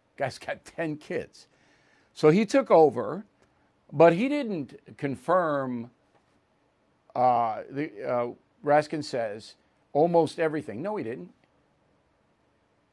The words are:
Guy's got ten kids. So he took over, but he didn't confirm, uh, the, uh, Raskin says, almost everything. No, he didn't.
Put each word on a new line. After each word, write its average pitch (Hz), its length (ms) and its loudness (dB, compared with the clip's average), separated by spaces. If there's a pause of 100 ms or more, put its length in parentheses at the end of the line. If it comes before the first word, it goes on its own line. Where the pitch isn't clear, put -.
(160)
Guy's 131 220 -6
got - 260 -12
ten 156 320 -8
kids. - 520 -12 (680)
So 156 160 4
he 202 160 4
took 262 240 0
over, 147 560 4 (680)
but 165 220 6
he 226 140 0
didn't 208 680 -8
confirm, 139 920 -4 (1200)
uh, 117 540 0
the, 143 220 -8 (180)
uh, 120 200 -2 (360)
Raskin 147 400 0
says, 110 520 -8 (360)
almost 165 460 2
everything. 147 420 -4
No, 202 160 -8
he 156 80 -6
didn't. 156 280 -10 (1600)